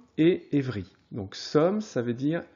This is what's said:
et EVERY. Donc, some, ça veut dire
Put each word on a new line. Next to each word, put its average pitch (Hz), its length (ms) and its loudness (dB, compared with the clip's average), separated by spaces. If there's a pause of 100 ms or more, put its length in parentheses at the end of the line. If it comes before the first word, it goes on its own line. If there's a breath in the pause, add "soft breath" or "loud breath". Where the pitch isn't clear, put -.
(180)
et 170 340 2
EVERY. 127 340 -2 (260)
Donc, 101 240 -10
some, 180 460 2
ça 139 200 -4
veut 117 120 -2
dire 147 300 -2 (120)